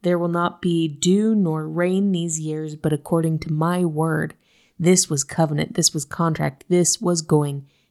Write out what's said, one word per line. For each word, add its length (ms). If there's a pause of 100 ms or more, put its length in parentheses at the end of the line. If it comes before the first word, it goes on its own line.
there 160
will 100
not 320
be 280
dew 460
nor 320
rain 460
these 260
years, 380
but 160
according 460
to 140
my 300
word," 520 (440)
this 300
was 160
covenant, 500
this 200
was 100
contract, 640
this 320
was 220
going 420 (260)